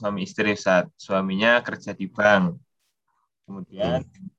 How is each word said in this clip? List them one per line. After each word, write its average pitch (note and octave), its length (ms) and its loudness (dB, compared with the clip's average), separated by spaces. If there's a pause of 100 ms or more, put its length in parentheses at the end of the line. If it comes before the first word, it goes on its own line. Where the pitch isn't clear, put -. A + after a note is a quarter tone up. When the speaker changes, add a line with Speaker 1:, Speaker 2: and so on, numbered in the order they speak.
Speaker 1:
suami G2+ 240 -4
istri, G#2 320 -2
Ustaz. F#2 400 2
Suaminya G2 640 0
kerja - 320 -10
di F#2+ 160 -8
bank. G2+ 480 2 (880)
Kemudian F#2+ 560 -4
Speaker 2:
Hmm. - 380 -16